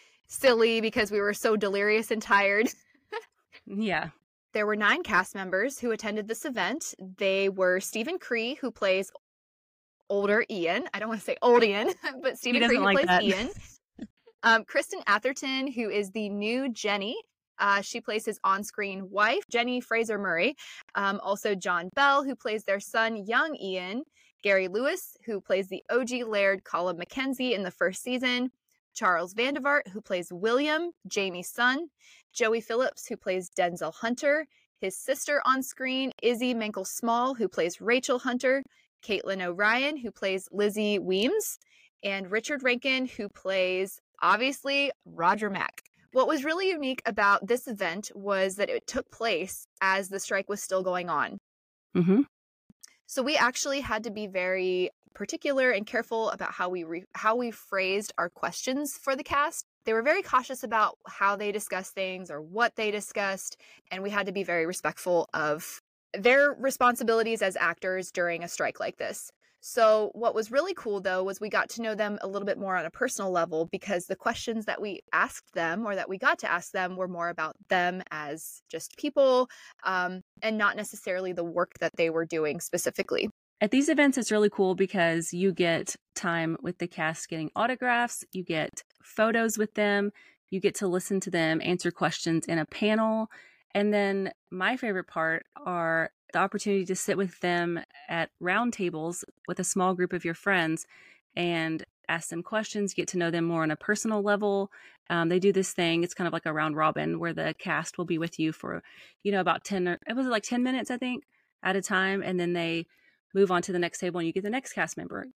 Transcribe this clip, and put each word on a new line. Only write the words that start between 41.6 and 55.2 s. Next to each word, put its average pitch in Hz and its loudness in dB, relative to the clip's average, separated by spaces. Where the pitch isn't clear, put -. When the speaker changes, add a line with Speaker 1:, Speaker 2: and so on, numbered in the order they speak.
Speaker 1:
And 196 -6
Richard 240 -2
Rankin, 254 0
who 208 -8
plays, 185 -2
obviously, 269 2
Roger 180 0
Mack. - -6
What 254 4
was 285 0
really 370 0
unique 277 -2
about 202 2
this 247 0
event 196 -4
was 196 0
that 202 0
it - -4
took - -6
place 190 -4
as 190 2
the 196 -4
strike 202 -2
was 202 -6
still 190 0
going 180 -2
on. 131 -2
Speaker 2:
Mm-hmm. 185 6
Speaker 1:
So - -2
we 285 2
actually 269 0
had 220 -4
to 226 -6
be 214 -8
very 185 0
particular 262 0